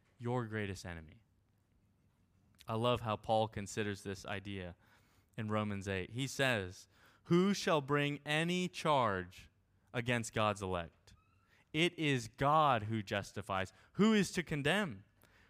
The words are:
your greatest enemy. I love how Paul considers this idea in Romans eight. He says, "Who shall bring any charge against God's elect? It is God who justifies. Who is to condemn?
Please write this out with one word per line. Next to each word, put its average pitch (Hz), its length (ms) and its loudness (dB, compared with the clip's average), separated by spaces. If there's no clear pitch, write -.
your 120 260 -2
greatest 104 400 -4
enemy. 82 360 -12
I 113 100 -4
love 117 260 2
how 107 160 -2
Paul 110 320 0
considers 104 540 -6
this 98 220 -8
idea 98 500 -8
in 107 140 -6
Romans 104 360 -2
eight. 95 260 -4
He 127 160 -4
says, 110 600 -2
"Who 185 300 4
shall 165 280 2
bring 143 440 0
any 170 440 0
charge 110 800 0
against 120 400 -2
God's 104 280 2
elect? 90 520 -6
It 170 260 2
is 131 300 0
God 139 540 4
who 110 180 -2
justifies. 98 720 -4
Who 220 200 6
is 202 180 2
to 175 120 -4
condemn? 147 600 -2